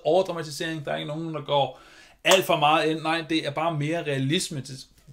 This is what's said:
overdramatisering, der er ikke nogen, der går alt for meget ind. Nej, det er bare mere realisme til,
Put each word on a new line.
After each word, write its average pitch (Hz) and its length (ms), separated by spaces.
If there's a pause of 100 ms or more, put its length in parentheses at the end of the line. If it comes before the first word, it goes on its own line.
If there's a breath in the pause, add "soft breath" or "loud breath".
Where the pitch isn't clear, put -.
overdramatisering, 160 800
der 151 80
er 147 40
ikke 156 120
nogen, 160 260
der 147 60
går 139 400 (440 loud breath)
alt 190 200
for 175 120
meget 156 340
ind. 156 120
Nej, 160 280
det 156 160
er 143 40
bare 160 280
mere 156 240
realisme 143 580
til, 131 140 (380)